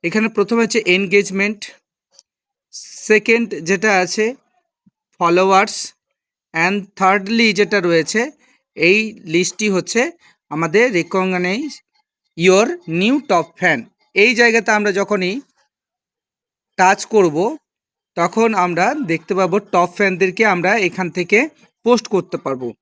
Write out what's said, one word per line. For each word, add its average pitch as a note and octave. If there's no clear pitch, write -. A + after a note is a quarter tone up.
এখানে A3
প্রথমে A#3
হচ্ছে A3
এনগেজমেন্ট, G3
সেকেন্ড A3
যেটা G3
আছে G#3+
ফলোয়ার্স, F#3+
and F3
thirdly G3+
যেটা G#3
রয়েছে E3+
এই F#3+
লিস্টটি F3+
হচ্ছে A3+
আমাদের E3
recognize F#3
your F#3+
new A#3+
top E3+
fan। D#3+
এই A#3+
জায়গাতে A3+
আমরা G#3
যখনই F#3+
টাচ F#3+
করব F3
তখন G3
আমরা F3+
দেখতে E3
পাবো F3+
টপ F3
ফ্যানদেরকে F#3+
আমরা F3
এখান F3+
থেকে F3+
পোস্ট A3+
করতে F3
পারবো। B2+